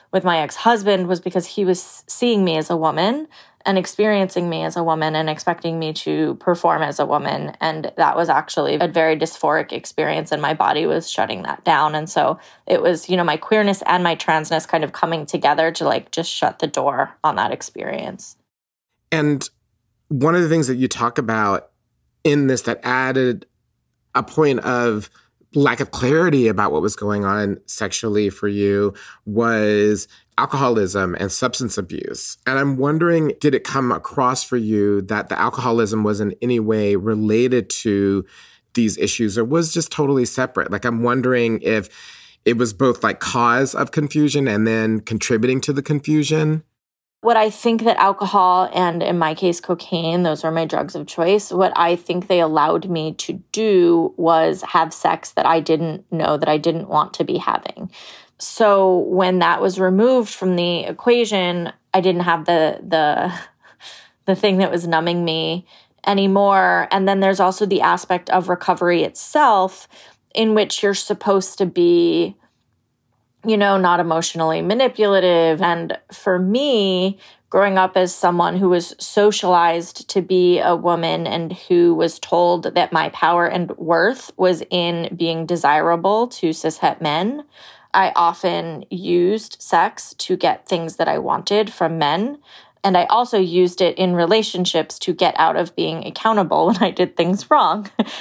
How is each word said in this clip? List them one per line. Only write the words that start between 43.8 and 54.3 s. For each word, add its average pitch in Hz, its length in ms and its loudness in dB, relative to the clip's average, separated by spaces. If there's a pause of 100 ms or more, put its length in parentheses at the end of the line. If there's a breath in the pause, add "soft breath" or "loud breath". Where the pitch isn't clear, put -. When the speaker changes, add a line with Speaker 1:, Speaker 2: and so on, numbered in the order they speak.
Speaker 2:
confusion 147 560 0
and 107 200 2
then 110 320 0
contributing 117 640 0
to 147 120 -2
the 139 80 -2
confusion. 156 800 0 (580)
Speaker 1:
What 233 140 4
I 214 140 2
think 226 340 -2
that 226 140 2
alcohol 190 720 2
and, 170 300 0
in 175 160 -2
my 160 160 0
case, 170 260 -2
cocaine, 170 600 -4
those 160 240 0
are 160 60 -2
my 165 140 -2
drugs 143 280 -4
of 147 140 -10
choice. 190 440 0
What 180 240 2
I 170 200 2
think 175 320 -4
they 175 140 4
allowed 160 460 2
me 160 280 -4
to - 180 -10 (180)
do 175 640 2
was 165 440 2